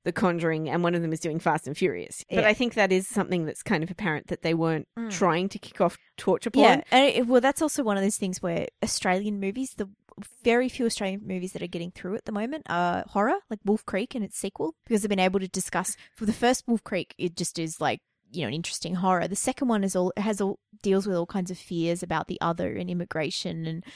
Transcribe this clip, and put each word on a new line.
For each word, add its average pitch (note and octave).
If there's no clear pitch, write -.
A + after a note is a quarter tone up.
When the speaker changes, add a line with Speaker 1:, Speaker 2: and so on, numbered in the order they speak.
Speaker 1:
The F3+
Conjuring, E3
and F3
one F3
of E3+
them D#3+
is D#3+
doing D#3+
Fast D#3
and C#3+
Furious. F2+
But -
Speaker 2:
Yeah. A3
Speaker 1:
I G#3+
think A#3
that G3
is F#3
something F3+
that's -
kind E3+
of F3
apparent D#3+
that -
they E3
weren't D#3+
Speaker 2:
Mm. A3+
Speaker 1:
trying F3+
to -
kick -
off F3+
torture -
porn. C4+
Speaker 2:
Yeah, A3
and C4
it, B3
well, B3
that's C4
also D4
one G#3
of G3
those G3+
things F#3
where E3+
Australian G3+
movies, A3
the G3
very A#3+
few A#3+
Australian G#3
movies F#3
that F#3+
are F3
getting F3
through F#3
at -
the -
moment A#3
are F3
horror, B3
like G#3+
Wolf G#3
Creek -
and A3+
its -
sequel, -
because A3
they've G#3+
been G3
able F#3+
to F#3
discuss, -
for A3
the G#3
first B3
Wolf A3+
Creek, -
it F3
just -
is D#3+
like, C3
you A2
know, B2+
an A#2
interesting E3+
horror. F3+
The F3+
second B3+
one G#3
is F#3+
all, F#3
has G#3
all, G3
deals G3
with F#3+
all E3+
kinds F3+
of F#3
fears E3+
about D#3+
the -
other E3+
and F3+
immigration E3
and D#3+